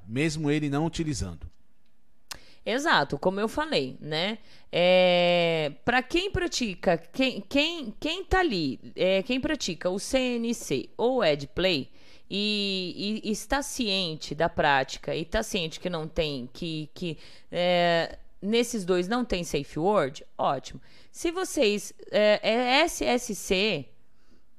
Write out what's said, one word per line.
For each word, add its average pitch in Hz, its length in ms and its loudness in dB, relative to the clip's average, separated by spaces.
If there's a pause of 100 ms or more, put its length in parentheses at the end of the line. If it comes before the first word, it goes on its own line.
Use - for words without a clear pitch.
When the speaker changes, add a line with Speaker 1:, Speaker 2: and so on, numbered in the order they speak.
Speaker 1:
mesmo 147 440 0
ele 151 180 2
não 143 160 2
utilizando. 120 640 -4 (1120)
Speaker 2:
Exato, 220 540 2
como 190 220 0
eu 214 80 0
falei, 214 520 -2
né? 160 380 -4 (340)
É, 175 1000 4 (120)
pra 247 200 2
quem 359 260 0
pratica, 240 680 0
quem, 247 440 -2
quem, 294 580 0
quem 339 240 -4
tá 381 160 2
ali, 180 400 2 (160)
é, 190 280 4
quem 247 180 -2
pratica 247 480 -2
o 185 80 0
C 262 220 0 (160)
N 233 180 -2
C - 420 -4
ou 247 280 2
Ed 147 240 2
Play 170 420 0 (400)
e, 202 960 -2
e, - 60 -4
e - 20 0
está 269 320 -2
ciente 190 720 -2
da 165 120 2
prática 143 680 2
e 160 100 -2
tá 220 160 -2
ciente 165 380 -4
que 180 100 -4
não 160 180 -4
tem, 143 460 -2
que, 160 400 -6
que, 170 240 -6 (340)
é, 175 680 2 (240)
nesses 226 400 2
dois 180 240 2
não 240 160 0
tem 185 200 -2
safe 151 360 -4
word, 165 460 2 (120)
ótimo. - 440 -2 (300)
Se - 200 -4
vocês, 285 640 0 (180)
é, 208 320 6
é 247 380 4
S 330 220 0
S 240 320 0
C, 185 500 0 (720)